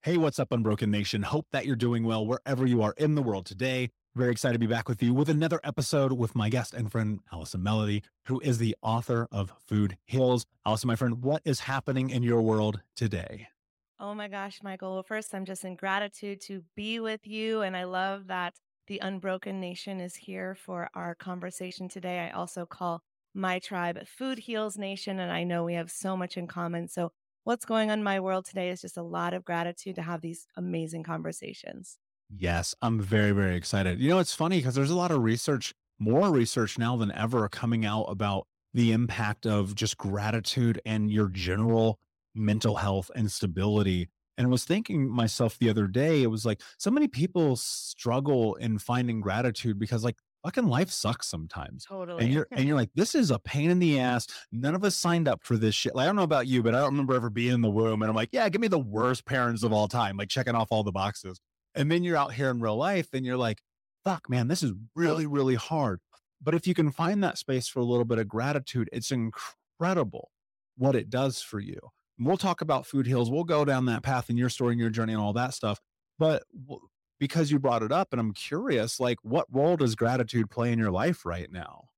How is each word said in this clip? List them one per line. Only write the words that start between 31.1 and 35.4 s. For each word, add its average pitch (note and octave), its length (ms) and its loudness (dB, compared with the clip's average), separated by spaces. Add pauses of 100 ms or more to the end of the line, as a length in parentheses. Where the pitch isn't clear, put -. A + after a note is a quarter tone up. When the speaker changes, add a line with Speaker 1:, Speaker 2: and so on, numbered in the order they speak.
Speaker 1:
Yes, F2 520 -2
I'm A2+ 200 0
very, G#2 300 4
very G2 240 4
excited. F#2 440 0
You C3 100 2
know, F#3 100 6
it's F3 140 0
funny E3+ 280 2
'cause B2+ 120 0
there's C#3 160 2
a E3+ 60 2
lot F3+ 160 2
of C#3+ 100 4
research, A#2+ 520 0 (260)